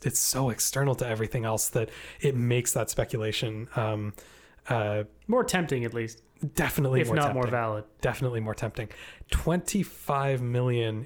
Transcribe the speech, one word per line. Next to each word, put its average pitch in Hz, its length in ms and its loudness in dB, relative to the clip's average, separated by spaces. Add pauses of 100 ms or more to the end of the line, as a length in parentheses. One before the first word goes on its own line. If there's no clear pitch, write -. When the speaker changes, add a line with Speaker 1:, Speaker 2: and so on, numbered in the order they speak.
Speaker 1:
it's - 160 0
so 131 300 2
external 135 460 2
to 127 100 -2
everything 113 380 -2
else 110 260 0
that 113 200 0 (300)
it 139 140 2
makes 120 380 2
that 113 180 0
speculation, 110 840 -2
um, 107 380 0 (540)
uh, 107 360 0 (220)
Speaker 2:
More 233 180 4
tempting, 147 400 0
at 113 100 -4
least. 113 280 -6 (320)
Speaker 1:
definitely 131 480 2
Speaker 2:
If - 60 0
Speaker 1:
more - 80 4
Speaker 2:
not 147 180 2
more 127 80 0
Speaker 1:
tempting. 120 80 0 (100)
Speaker 2:
valid. 107 240 -2 (160)
Speaker 1:
Definitely 123 400 0
more 107 140 -2
tempting. 110 340 -6 (420)
Twenty-five 143 1120 0
million 120 640 0